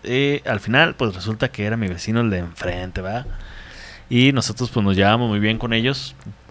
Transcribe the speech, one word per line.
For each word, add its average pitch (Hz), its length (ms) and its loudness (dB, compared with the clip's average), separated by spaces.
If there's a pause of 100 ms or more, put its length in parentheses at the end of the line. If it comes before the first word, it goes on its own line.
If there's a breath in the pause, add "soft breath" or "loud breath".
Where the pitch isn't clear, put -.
eh, 139 440 0
al 110 140 0
final, 135 360 0
pues, 110 180 0
resulta 101 360 -4
que 104 140 -6
era 107 120 -2
mi 113 120 -2
vecino 110 340 -2
el 113 80 2
de 92 80 0
enfrente, 90 640 -6
¿va? 110 220 -6 (840 soft breath)
Y 127 220 6
nosotros, 120 380 0
pues, 113 140 2
nos 98 120 4
llevábamos 110 320 6
muy 104 120 2
bien 110 180 2
con 117 140 -2
ellos. 120 420 0 (360)